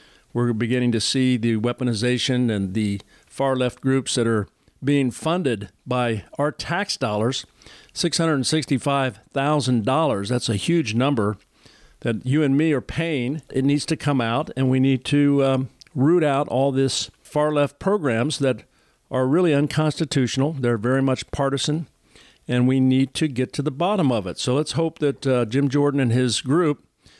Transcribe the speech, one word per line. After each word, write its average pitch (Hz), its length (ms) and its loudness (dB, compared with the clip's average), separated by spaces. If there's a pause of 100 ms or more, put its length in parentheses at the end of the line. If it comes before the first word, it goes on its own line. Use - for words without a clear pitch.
(320)
We're 120 220 0
beginning 120 400 0
to 110 80 0
see 127 340 0
the 113 220 0
weaponization 120 920 0
and 98 240 -2
the 101 280 -2 (240)
far 135 320 -2
left 123 240 -2
groups 131 340 0
that 117 100 2
are 110 220 0 (340)
being 135 300 2
funded 139 580 -2 (160)
by 123 380 -2 (140)
our 147 160 -2
tax - 420 -6
dollars. 113 500 -2 (460)
Six - 260 -4
hundred 156 280 0
sixty-five 139 760 -2 (140)
thousand 135 500 0
dollars, 110 460 0
that's 123 180 -2
a 113 80 0
huge 123 400 0
number 117 420 0 (640)
that 113 260 -4
you 139 180 2
and 135 140 2
me 160 140 2
are 135 80 0
paying. 151 600 -4 (100)
It 135 140 0
needs 143 220 2
to 160 100 -2
come 139 240 0
out, 117 340 -2
and 131 140 0
we 131 100 2
need 131 260 2
to, 143 380 2
um, 135 260 0 (240)
root 160 300 4
out 143 240 0
all 135 240 0
this 135 400 -2 (100)
far 151 300 0
left 143 260 0
programs 147 600 0
that 127 240 0 (480)
are 127 160 0
really 165 260 2
unconstitutional. 147 1000 0
They're 120 240 0
very 127 240 0
much 131 300 -2
partisan, 143 560 -2 (600)
and 123 200 2
we 131 120 2
need 131 360 2
to 160 120 0
get 127 260 -4
to - 80 -4
the 139 100 -2
bottom 170 400 0
of 107 140 0
it. 87 140 -6
So 127 160 0
let's 147 180 -2
hope 160 260 -2
that, 139 280 -2
uh, 123 180 2
Jim 135 220 0
Jordan 143 320 2
and 123 120 2
his 123 300 0
group 147 440 0 (340)